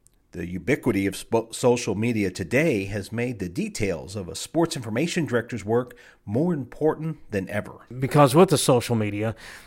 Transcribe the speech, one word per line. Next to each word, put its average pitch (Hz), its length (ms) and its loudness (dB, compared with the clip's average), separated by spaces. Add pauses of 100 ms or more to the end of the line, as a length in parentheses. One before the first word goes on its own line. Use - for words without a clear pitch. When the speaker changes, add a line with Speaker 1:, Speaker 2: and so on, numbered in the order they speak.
(300)
Speaker 1:
The 87 160 -2
ubiquity 98 640 0
of 92 60 -2
spo-, - 380 -2
social 120 440 0
media 107 340 0
today 98 540 0
has 101 260 -6
made 120 300 -6
the 90 80 -4
details 95 640 -4
of 98 140 -8
a 80 80 -12
sports 165 400 -2
information 139 500 -2
director's 113 380 -2
work 120 320 0 (280)
more 147 300 0
important 151 640 -2 (140)
than 95 180 -2
ever. - 380 -8 (100)
Speaker 2:
Because 135 340 6
with 180 180 8
the 151 60 6
social 120 380 2
media, 107 400 -2 (320)